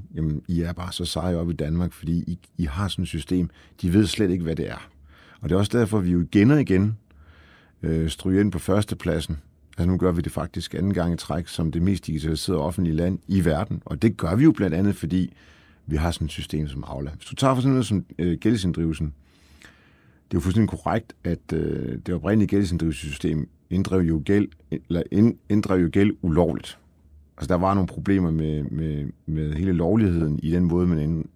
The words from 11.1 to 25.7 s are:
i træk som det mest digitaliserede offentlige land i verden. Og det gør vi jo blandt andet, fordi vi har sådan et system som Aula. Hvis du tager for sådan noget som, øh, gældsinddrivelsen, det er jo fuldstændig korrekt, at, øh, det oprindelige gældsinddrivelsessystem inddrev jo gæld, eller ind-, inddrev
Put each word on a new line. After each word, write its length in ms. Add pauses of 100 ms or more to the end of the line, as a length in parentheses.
i 40
træk 300
som 240
det 100
mest 260
digitaliserede 540
offentlige 340
land 320
i 180
verden. 400
Og 160
det 160
gør 180
vi 80
jo 80
blandt 240
andet, 200
fordi 380 (540)
vi 80
har 160
sådan 140
et 60
system 360
som 200
Aula. 280
Hvis 100
du 100
tager 180
for 80
sådan 100
noget 140
som, 200 (140)
øh, 180
gældsinddrivelsen, 760 (960)
det 220
er 40
jo 20
fuldstændig 300
korrekt, 440 (100)
at, 300
øh, 520
det 100
oprindelige 320
gældsinddrivelsessystem 1000 (200)
inddrev 300
jo 260
gæld, 220 (240)
eller 400
ind-, 240 (140)
inddrev 320